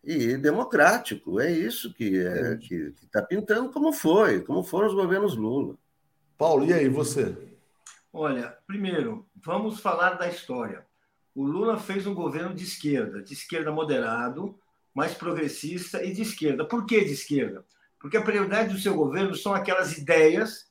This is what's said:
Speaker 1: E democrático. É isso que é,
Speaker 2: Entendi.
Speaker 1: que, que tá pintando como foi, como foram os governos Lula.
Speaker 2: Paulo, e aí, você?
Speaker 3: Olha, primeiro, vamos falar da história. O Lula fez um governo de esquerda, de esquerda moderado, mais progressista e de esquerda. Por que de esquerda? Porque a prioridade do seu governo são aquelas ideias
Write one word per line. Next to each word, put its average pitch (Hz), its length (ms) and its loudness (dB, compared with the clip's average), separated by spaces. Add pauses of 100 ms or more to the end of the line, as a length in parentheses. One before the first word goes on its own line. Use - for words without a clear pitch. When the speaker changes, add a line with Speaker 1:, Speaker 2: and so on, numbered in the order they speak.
Speaker 1:
E 135 340 0
democrático. 147 1040 2
É 156 120 2
isso 220 400 -4
que 98 260 0
é, 87 340 0
Speaker 2:
Entendi. 76 160 -8
Speaker 1:
que, 82 320 -6
que - 60 -20
tá 104 160 0
pintando 214 480 0
como 302 220 2
foi, 165 480 6
como 165 240 -2
foram 202 240 0
os 190 60 0
governos 190 420 2
Lula. 117 400 -2 (640)
Speaker 2:
Paulo, 147 260 4
e 170 80 4
aí, 151 160 4
você? 131 480 0 (760)
Speaker 3:
Olha, 139 520 -4
primeiro, 175 680 -4
vamos 214 460 -4
falar 175 300 2
da 180 180 -4
história. 175 580 -8 (480)
O 135 80 -4
Lula 196 340 0
fez 196 300 -6
um 196 80 -4
governo 170 400 -6
de 185 80 -10
esquerda, 120 580 -4
de 98 140 -16
esquerda 156 380 -6
moderado, 135 840 -2 (380)
mais - 200 -2
progressista 160 880 -6
e 190 100 -4
de 196 100 -4
esquerda. 151 420 -2
Por 233 220 -4
que 214 180 4
de 147 80 -2
esquerda? - 520 -2 (340)
Porque 147 180 -4
a 220 60 4
prioridade 202 500 0
do 190 60 -4
seu 190 160 0
governo 160 400 0
são 202 180 -4
aquelas 185 460 0
ideias 160 720 4